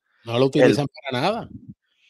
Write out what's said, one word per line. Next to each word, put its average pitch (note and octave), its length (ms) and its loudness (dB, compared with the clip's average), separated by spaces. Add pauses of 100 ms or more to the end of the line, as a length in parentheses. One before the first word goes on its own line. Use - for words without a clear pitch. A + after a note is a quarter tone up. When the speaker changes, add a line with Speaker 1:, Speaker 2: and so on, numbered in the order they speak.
(240)
Speaker 1:
No A2+ 80 -10
lo A#2+ 60 0
Speaker 2:
El C3 60 6
Speaker 1:
utilizan C#3+ 420 2 (240)
para B2 120 -4
nada. G#3 260 -4 (600)